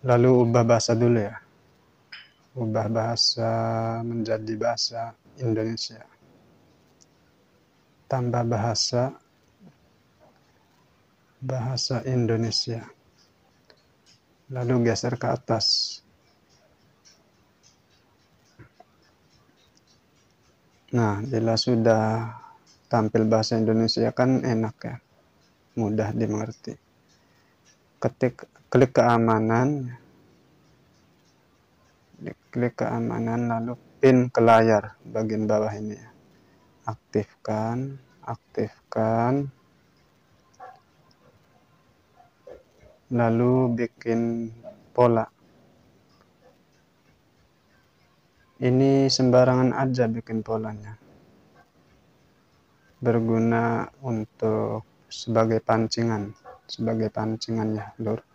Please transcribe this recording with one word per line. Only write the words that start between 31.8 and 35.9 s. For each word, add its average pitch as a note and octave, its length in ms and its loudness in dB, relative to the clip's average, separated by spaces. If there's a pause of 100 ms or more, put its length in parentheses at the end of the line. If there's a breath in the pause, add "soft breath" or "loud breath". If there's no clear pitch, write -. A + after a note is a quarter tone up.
klik A#2+ 320 -4
keamanan, A#2 680 -4
lalu A#2 240 -6 (240)
pin B2+ 320 6
ke - 100 0
layar A2+ 540 6 (100)
bagian A2 400 -4
bawah G#2+ 300 0
ini G#2 240 -10